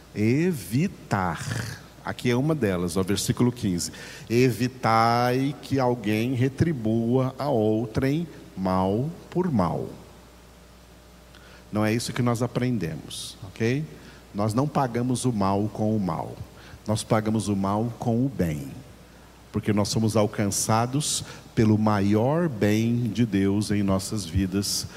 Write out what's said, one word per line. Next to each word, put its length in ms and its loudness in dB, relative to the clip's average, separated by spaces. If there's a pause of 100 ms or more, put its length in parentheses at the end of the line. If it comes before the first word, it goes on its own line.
(140)
evitar. 1700 0 (220)
Aqui 260 -2
é 60 4
uma 180 2
delas, 440 0
ó, 40 4
versículo 480 0
quinze. 400 -2 (380)
"Evitai 1300 2
que 180 -2
alguém 540 0
retribua 1040 0
a 100 -4
outrem 800 0 (260)
mal 560 0 (200)
por 200 -2
mal." 380 0 (1800)
Não 120 2
é 80 4
isso 200 -2
que 80 -2
nós 220 2
aprendemos, 1000 -4
ok? 400 -2 (500)
Nós 180 0
não 160 0
pagamos 560 0
o 80 2
mal 400 2
com 240 0
o 40 0
mal. 360 -4 (500)
Nós 160 0
pagamos 460 0
o 80 0
mal 420 0
com 280 0
o 20 -2
bem. 400 -2 (840)
Porque 220 -2
nós 160 2
somos 260 2
alcançados 1080 0 (300)
pelo 240 6
maior 720 2
bem 600 2
de 160 2
Deus 460 2
em 120 2
nossas 440 0
vidas, 600 0 (100)